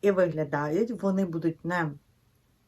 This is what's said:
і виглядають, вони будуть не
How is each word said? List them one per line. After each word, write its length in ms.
і 100
виглядають, 880
вони 240
будуть 400
не 260